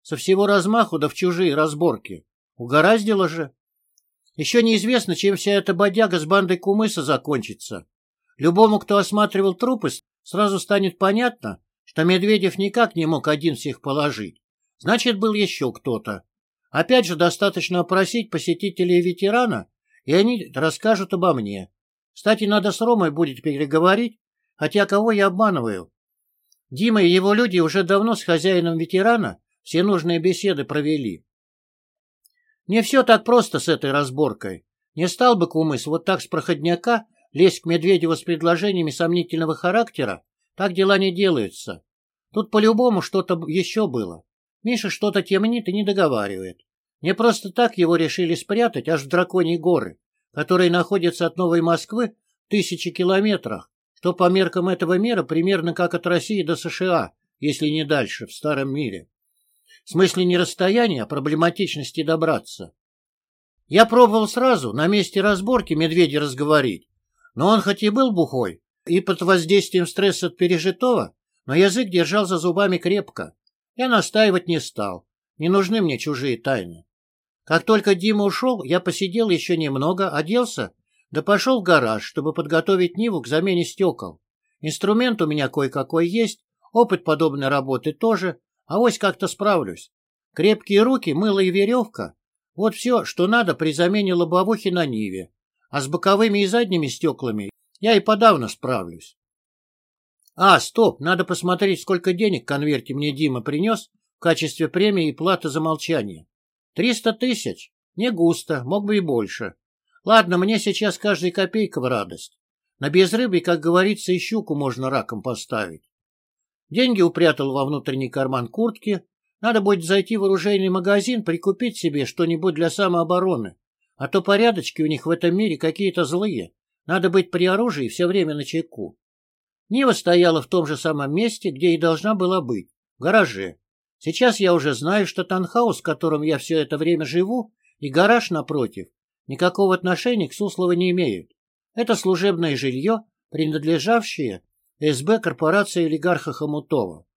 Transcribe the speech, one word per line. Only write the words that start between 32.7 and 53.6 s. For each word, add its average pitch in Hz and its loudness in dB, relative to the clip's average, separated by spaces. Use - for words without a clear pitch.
всё 262 4
так 220 4
просто 151 2
с - -10
этой 143 0
разборкой. 131 -4
Не 165 -2
стал 240 2
бы 175 0
Кумыс 156 -2
вот 160 -4
так 190 -2
с - -14
проходняка 170 -2
лезть 175 4
к - -10
Медведеву 165 2
с 160 -6
предложениями 170 0
сомнительного 165 -2
характера, 180 -2
так 190 -2
дела 190 2
не 190 0
делаются. 127 -2
Тут 214 -4
по-любому 214 4
что-то 185 -2
б-, 160 -6
ещё 190 -2
было. 101 -6
Миша 220 -2
что-то 202 -2
темнит 220 0
и 180 -2
не 208 -2
договаривает. 107 -2
Не 175 -2
просто 226 0
так 233 0
его 170 4
решили 165 0
спрятать 220 -2
аж 147 0
в 139 -16
Драконьи 175 0
горы, 151 0
которые 180 2
находятся 175 0
от 165 -4
Новой 170 2
Москвы 208 -2
в - -20
тысячи 180 -2
километрах, 185 -2